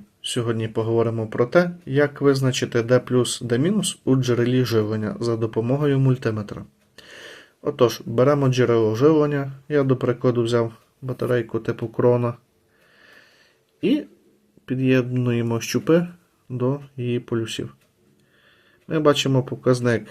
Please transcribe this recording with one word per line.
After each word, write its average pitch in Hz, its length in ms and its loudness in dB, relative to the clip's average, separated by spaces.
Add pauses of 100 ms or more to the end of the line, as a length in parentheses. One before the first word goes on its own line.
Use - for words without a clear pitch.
(220)
Сьогодні 113 460 -4
поговоримо 113 580 -2
про 123 200 -2
те, 175 240 2 (160)
як 139 340 0
визначити 131 640 0
де 123 160 4
плюс, 123 420 -2
де 117 180 -2
мінус 180 460 0
у 131 120 4
джерелі 123 480 2
живлення 107 560 -2
за 117 160 -2
допомогою 123 640 0
мультиметра. 113 680 -2 (1000)
Отож, - 420 0
беремо 131 440 2
джерело 117 460 2
живлення, 147 580 2 (160)
я, 147 140 2
до 131 140 2
прикладу, 123 460 0
взяв 117 300 0 (300)
батарейку 123 560 -4
типу 113 300 -6
Крона, 123 460 0 (1500)
і 277 200 0 (600)
під'єднуємо 123 960 0
щупи 165 460 0 (420)
до 127 320 -2 (160)
її 120 240 -2
полюсів. - 540 -6 (1120)
Ми 160 120 -2
бачимо 139 420 4
показник 123 680 -2